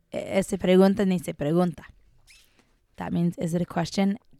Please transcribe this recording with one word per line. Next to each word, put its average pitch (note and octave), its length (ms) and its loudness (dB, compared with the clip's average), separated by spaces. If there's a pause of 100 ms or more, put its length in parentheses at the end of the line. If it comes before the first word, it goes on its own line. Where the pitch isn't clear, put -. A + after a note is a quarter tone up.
(120)
Eh, - 300 -2
se G3 140 -6
pregunta F#3+ 500 4
ni F#3 120 0
se E3+ 140 -8
pregunta. E3+ 520 -2 (1120)
That E3+ 160 -8
means, E3+ 260 -2
is E3+ 160 -4
it F3 80 -2
a E3+ 40 -2
question? G3 520 -2 (220)